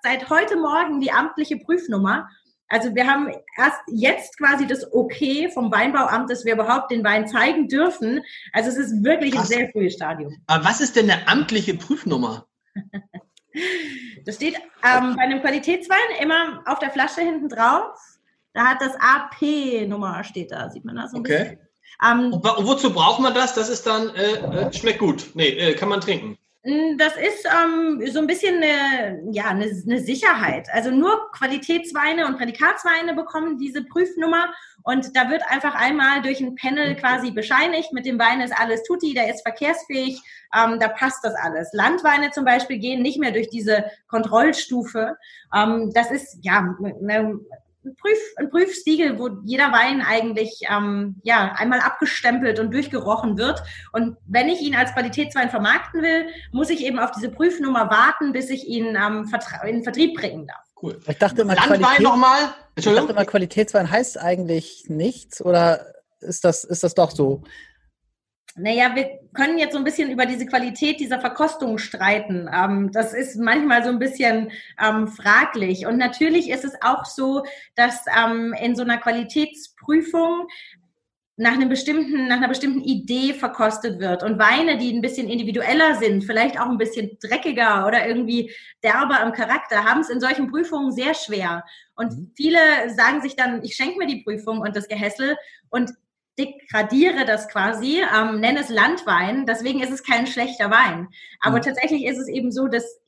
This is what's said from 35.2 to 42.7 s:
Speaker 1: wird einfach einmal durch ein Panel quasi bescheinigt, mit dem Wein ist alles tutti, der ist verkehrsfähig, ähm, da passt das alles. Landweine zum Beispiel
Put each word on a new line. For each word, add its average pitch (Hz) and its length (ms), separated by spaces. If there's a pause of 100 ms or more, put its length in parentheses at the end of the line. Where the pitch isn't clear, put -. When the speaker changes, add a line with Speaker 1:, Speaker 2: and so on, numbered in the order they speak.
Speaker 1:
wird 320 200
einfach 277 260
einmal 269 460
durch 269 180
ein 254 160
Panel 285 400
quasi 247 360
bescheinigt, 285 640
mit 254 120
dem 240 140
Wein 240 220
ist 247 160
alles 226 260
tutti, 339 300
der 226 200
ist - 80
verkehrsfähig, 262 800 (340)
ähm, 226 240
da 220 80
passt 262 360
das 208 120
alles. 160 380
Landweine 285 580
zum 277 140
Beispiel 254 340